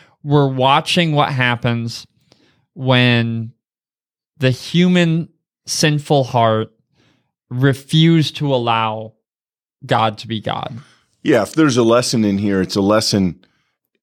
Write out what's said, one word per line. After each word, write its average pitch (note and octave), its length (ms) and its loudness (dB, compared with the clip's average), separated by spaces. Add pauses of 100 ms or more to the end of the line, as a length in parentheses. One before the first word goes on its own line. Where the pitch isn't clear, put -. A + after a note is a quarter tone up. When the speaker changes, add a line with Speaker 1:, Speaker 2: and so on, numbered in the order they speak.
(220)
Speaker 1:
we're C#3+ 260 2
watching D3 640 0
what D3 180 0
happens A#2 720 -2 (680)
when A#2+ 800 0 (840)
the C3 140 0
human E3+ 800 0 (360)
sinful D3 600 0
heart A2+ 480 0 (760)
refused D3 840 2
to C#3+ 180 -4
allow A2+ 600 -2 (720)
God A2+ 360 -2
to - 80 -16
be A2 140 -8
God. - 360 -8 (460)
Speaker 2:
Yeah, B2 180 2
if F#2+ 120 -4
there's D3 240 2
a B2 60 4
lesson A#2 400 2
in G2+ 140 0
here, G2 240 0
it's F2 140 -4
a G#2 60 0
lesson G2 640 0 (600)